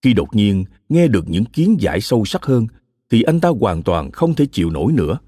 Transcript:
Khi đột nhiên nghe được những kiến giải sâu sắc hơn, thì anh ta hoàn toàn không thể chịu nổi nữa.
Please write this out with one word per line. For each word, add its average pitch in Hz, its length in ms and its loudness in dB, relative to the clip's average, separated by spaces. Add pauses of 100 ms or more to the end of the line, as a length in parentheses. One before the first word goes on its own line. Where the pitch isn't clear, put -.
Khi 127 120 4
đột 85 220 -2
nhiên 98 300 0 (240)
nghe 170 180 4
được 135 220 0
những 95 160 -2
kiến 185 340 0
giải 95 220 -2
sâu 113 240 0
sắc - 180 -8
hơn, 120 240 0 (420)
thì 113 120 4
anh 165 180 2
ta 175 100 2 (100)
hoàn 87 240 0
toàn 80 280 -2
không 165 240 -2
thể 147 100 2
chịu 87 240 -2
nổi 82 240 -2
nữa. 107 340 0